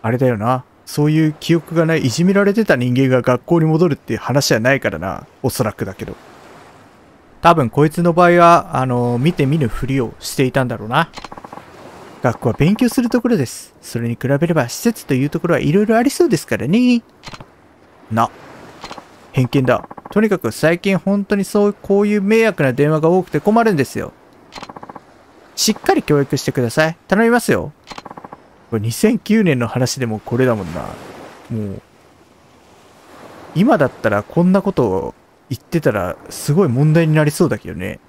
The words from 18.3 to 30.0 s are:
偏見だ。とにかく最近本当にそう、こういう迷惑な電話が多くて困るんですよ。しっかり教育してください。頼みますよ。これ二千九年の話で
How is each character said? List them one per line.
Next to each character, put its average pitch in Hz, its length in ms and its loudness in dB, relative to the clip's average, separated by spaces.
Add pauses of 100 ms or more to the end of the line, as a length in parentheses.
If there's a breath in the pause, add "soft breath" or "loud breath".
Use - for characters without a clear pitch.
偏 127 160 2
見 135 160 0
だ。 123 240 0 (240)
と 202 80 0
に 214 100 2
か 190 100 0
く 113 120 -4
最 165 280 0
近 196 180 0
本 202 260 -2
当 208 120 -2
に 196 100 -2
そ 208 220 0
う、 202 60 0
こ 202 280 0
う 208 60 2
い 208 80 0
う 208 80 0
迷 226 200 2
惑 202 200 0
な 131 100 2
電 143 160 2
話 156 100 2
が 160 100 2
多 185 120 4
く - 80 -10
て 151 100 -2
困 220 240 2
る 220 80 2
ん 175 40 0
で 135 100 2
す - 140 -10
よ。 - 120 -8 (1400)
し - 180 -2
っ - 20 -2
か - 180 0
り 294 80 0
教 147 180 0
育 143 160 -2
し - 80 -6
て 139 80 -4
く - 80 -4
だ 117 120 -2
さ 156 180 0
い。 170 80 -10 (100)
頼 214 180 0
み 233 40 2
ま 233 100 2
す - 120 -2
よ。 110 200 -2 (1000)
こ 113 60 -4
れ 104 40 -2
二 117 100 -4
千 214 280 0
九 214 240 2
年 143 160 2
の 117 80 -2
話 123 320 -2
で 123 80 -2